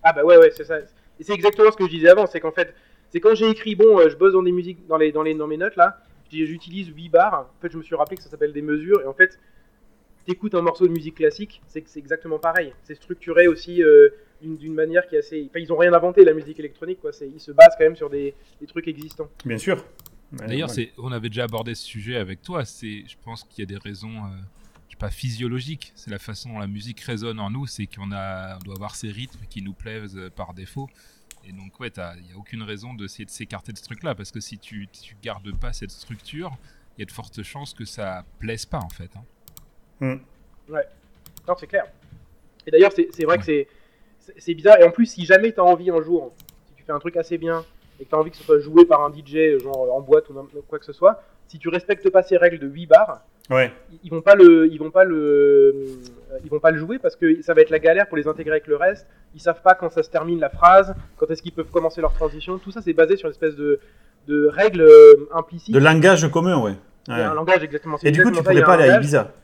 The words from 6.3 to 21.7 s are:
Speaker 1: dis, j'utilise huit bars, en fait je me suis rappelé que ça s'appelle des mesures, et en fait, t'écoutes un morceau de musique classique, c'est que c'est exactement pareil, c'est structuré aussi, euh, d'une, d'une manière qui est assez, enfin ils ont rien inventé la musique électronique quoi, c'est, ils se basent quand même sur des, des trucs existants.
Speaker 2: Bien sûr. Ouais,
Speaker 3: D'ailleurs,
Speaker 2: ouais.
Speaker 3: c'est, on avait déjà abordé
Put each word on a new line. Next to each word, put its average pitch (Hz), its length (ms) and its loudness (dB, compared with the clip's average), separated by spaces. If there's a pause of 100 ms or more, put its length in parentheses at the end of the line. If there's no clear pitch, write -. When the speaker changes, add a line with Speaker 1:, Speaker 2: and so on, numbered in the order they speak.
Speaker 1:
dis, 156 160 -6
j'utilise 170 420 -14
huit 165 200 -20
bars, 170 500 0
en - 20 -20
fait 175 120 -12
je 165 40 -16
me 160 60 -14
suis 160 140 -12
rappelé 151 200 -6
que 170 60 -20
ça - 80 -20
s'appelle 151 220 -6
des 147 100 -12
mesures, 156 400 -4
et 131 40 -10
en 135 80 -12
fait, - 260 0 (880)
t'écoutes 190 280 -10
un 175 80 -2
morceau 170 240 -2
de 170 60 0
musique 160 240 -12
classique, 160 500 -4
c'est 156 160 -16
que - 80 -20
c'est 156 80 -20
exactement 156 400 -10
pareil, 165 340 -8 (120)
c'est 151 100 -20
structuré 175 540 -2
aussi, 170 340 -6
euh, 147 280 8 (300)
d'une, 156 160 -16
d'une 156 180 -16
manière 165 340 -4
qui 160 80 -8
est - 20 -2
assez, 147 320 -10
enfin 170 80 -12
ils 165 140 -10
ont 160 40 -6
rien 175 160 0
inventé 180 320 4
la 160 80 4
musique 156 280 -10
électronique 165 400 -16
quoi, 147 120 -12
c'est, 143 160 -18
ils 147 120 -20
se - 100 -20
basent 143 260 8
quand 160 80 0
même 160 120 0
sur 151 140 -12
des, 139 240 -10 (260)
des 147 60 -20
trucs 165 200 -14
existants. 151 420 -16 (160)
Speaker 2:
Bien 113 140 -10
sûr. 180 260 -8 (480)
Ouais, 113 140 -18
Speaker 3:
D'ailleurs, 135 220 -10
Speaker 2:
ouais. 120 60 -14
Speaker 3:
c'est, 117 240 -10
on 127 120 -14
avait 117 180 -12
déjà 117 160 -10
abordé 113 300 -12